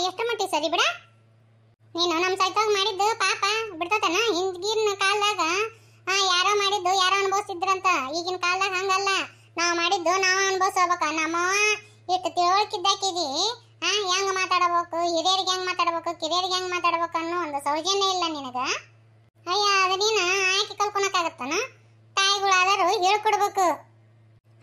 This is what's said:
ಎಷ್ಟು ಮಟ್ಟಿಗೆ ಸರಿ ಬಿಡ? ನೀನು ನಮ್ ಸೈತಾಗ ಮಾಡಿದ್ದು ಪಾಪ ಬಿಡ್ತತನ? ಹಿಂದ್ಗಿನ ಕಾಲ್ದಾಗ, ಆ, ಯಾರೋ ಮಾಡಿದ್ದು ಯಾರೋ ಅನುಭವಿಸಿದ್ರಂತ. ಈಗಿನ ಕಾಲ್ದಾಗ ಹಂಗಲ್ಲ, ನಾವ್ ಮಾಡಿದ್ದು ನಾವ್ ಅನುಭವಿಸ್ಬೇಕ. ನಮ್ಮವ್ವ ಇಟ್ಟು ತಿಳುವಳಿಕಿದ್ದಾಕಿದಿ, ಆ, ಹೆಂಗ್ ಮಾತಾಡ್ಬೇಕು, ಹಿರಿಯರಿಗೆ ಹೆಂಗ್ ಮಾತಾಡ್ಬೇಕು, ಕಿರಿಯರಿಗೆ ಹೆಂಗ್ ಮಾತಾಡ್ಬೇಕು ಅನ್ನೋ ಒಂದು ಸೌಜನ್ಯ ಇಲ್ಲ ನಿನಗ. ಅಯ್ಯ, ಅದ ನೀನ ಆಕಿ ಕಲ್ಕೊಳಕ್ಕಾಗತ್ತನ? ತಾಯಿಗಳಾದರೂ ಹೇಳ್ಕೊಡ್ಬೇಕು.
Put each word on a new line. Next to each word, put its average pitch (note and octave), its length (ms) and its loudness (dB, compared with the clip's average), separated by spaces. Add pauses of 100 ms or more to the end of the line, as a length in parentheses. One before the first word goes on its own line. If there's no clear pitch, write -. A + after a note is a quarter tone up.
ಎಷ್ಟು F#4 160 -4
ಮಟ್ಟಿಗೆ G#4+ 280 -2
ಸರಿ D#4 180 0
ಬಿಡ? F4 120 0 (1160)
ನೀನು E4+ 240 0
ನಮ್ F#4 160 0
ಸೈತಾಗ F#4+ 320 0
ಮಾಡಿದ್ದು G#4 500 0
ಪಾಪ G#4+ 540 -2
ಬಿಡ್ತತನ? F4 440 -2 (180)
ಹಿಂದ್ಗಿನ F#4+ 600 -2
ಕಾಲ್ದಾಗ, G4+ 460 0 (680)
ಆ, F#4+ 80 0
ಯಾರೋ F#4+ 400 2
ಮಾಡಿದ್ದು G4 420 0
ಯಾರೋ F#4 200 2
ಅನುಭವಿಸಿದ್ರಂತ. F#4+ 680 -2 (280)
ಈಗಿನ F4 220 -4
ಕಾಲ್ದಾಗ F#4 340 0
ಹಂಗಲ್ಲ, F#4+ 380 0 (500)
ನಾವ್ E4+ 180 0
ಮಾಡಿದ್ದು F4 440 2
ನಾವ್ F#4+ 260 2
ಅನುಭವಿಸ್ಬೇಕ. F#4 640 2
ನಮ್ಮವ್ವ F4+ 1040 -2
ಇಟ್ಟು F4 200 -4
ತಿಳುವಳಿಕಿದ್ದಾಕಿದಿ, F#4 1160 0 (360)
ಆ, F#4+ 280 0
ಹೆಂಗ್ G4 200 0
ಮಾತಾಡ್ಬೇಕು, F4 840 2
ಹಿರಿಯರಿಗೆ F#4 340 2
ಹೆಂಗ್ F#4 160 -2
ಮಾತಾಡ್ಬೇಕು, E4+ 540 -2
ಕಿರಿಯರಿಗೆ F4+ 340 0
ಹೆಂಗ್ F#4 160 -2
ಮಾತಾಡ್ಬೇಕು E4+ 480 0
ಅನ್ನೋ E4+ 240 -2
ಒಂದು D4 220 -6
ಸೌಜನ್ಯ E4+ 400 0
ಇಲ್ಲ F4 360 0
ನಿನಗ. B3+ 160 -10 (920)
ಅಯ್ಯ, G4 440 2
ಅದ F#4+ 60 -2
ನೀನ G#4+ 200 2 (420)
ಆಕಿ G#4 180 -6
ಕಲ್ಕೊಳಕ್ಕಾಗತ್ತನ? G4 760 -2 (640)
ತಾಯಿಗಳಾದರೂ G4 880 2
ಹೇಳ್ಕೊಡ್ಬೇಕು. G4 880 0 (720)